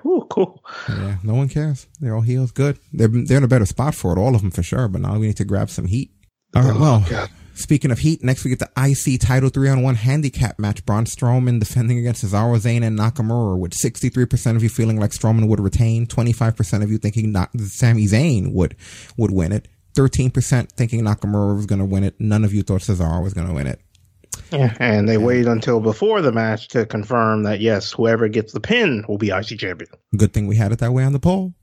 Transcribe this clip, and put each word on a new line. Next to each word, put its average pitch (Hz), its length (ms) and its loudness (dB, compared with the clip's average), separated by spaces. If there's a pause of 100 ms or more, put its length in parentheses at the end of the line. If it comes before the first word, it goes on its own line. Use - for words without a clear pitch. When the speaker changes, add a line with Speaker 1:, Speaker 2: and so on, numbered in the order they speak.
Speaker 1:
Whew, 330 260 0
cool." - 340 -2 (240)
Speaker 2:
Yeah, 101 360 -6
no 107 120 -2
one 135 140 0
cares. 151 380 -4 (120)
They're 117 160 -4
all 113 60 0
heels. 123 300 0
Good. 139 280 -2 (140)
They're, 113 160 2
they're 120 280 2
in 143 60 4
a 120 40 4
better 117 180 4
spot 143 280 -2
for 87 220 -2
it, 92 40 2
all 123 160 2
of 98 60 2
them 98 100 -2
for - 120 -4
sure. 120 240 -2
But 92 140 -4
now 95 180 -2
we 110 80 0
need 107 100 -2
to 101 80 -4
grab 98 240 -2
some - 160 -8
heat. 110 260 -4 (440)
All 123 80 6
right, 123 120 4
Speaker 1:
Oh, 107 40 2
Speaker 2:
well, 123 300 6
Speaker 1:
God. - 200 -6 (260)
Speaker 2:
speaking 143 360 0
of 117 80 0
heat, 156 240 0
next 127 220 0
we 135 40 -2
get 123 100 -2
the - 180 -6
I 139 160 2
C 131 240 0
title 131 320 2
three-on-one 135 460 2
handicap 131 640 -2
match. 104 260 -4
Braun 110 200 0
Strowman 123 540 0
defending 120 380 0
against 120 280 -2
Cesaro, 110 320 2
Zayn, 117 280 0
and 110 120 0
Nakamura, 110 600 0
with 87 160 -4
sixty-three - 520 -2
percent 117 300 0
of 113 80 2
you 113 60 2
feeling 110 300 0
like 101 120 0
Strowman 110 380 2
would 104 100 2
retain, 113 480 0
twenty-five 113 480 0
percent 107 280 0
of 104 80 0
you 107 60 0
thinking 107 360 -2
not, 92 160 -2 (100)
Sami 107 460 2
Zayn 107 480 2
would, 87 220 0 (420)
would 107 140 2
win 92 200 0
it, 107 160 -4 (260)
thirteen 131 380 2
percent 123 400 0
thinking 113 300 -2
Nakamura 104 540 0
was 104 100 -4
gonna 98 200 0
win 98 200 0
it. 95 140 -4
None 107 260 2
of 101 80 0
you 101 100 0
thought 92 180 0
Cesaro 87 420 0
was 95 100 -4
gonna 87 200 -4
win 69 140 -4
it. - 140 -8 (720)
Speaker 1:
Yeah, 131 300 0
and 107 260 2
they 113 60 4
Speaker 2:
Yeah. 110 120 2
Speaker 1:
waited 123 220 2
until 117 320 0
before 196 420 0
the 135 120 2
match 110 360 -2
to 117 160 0
confirm 110 580 0
that, 104 180 -2
yes, 110 300 0
whoever 113 360 2
gets 110 260 -4
the - 60 -8
pin 160 480 0
will 104 100 -4
be 104 140 -2
I 95 100 -2
C 110 140 -10
champion. 90 340 -10 (280)
Speaker 2:
Good 104 160 2
thing 104 140 -2
we 104 100 0
had 107 160 0
it 113 60 -4
that 120 140 -2
way 131 120 0
on 139 80 -2
the 139 60 -4
poll. 185 440 0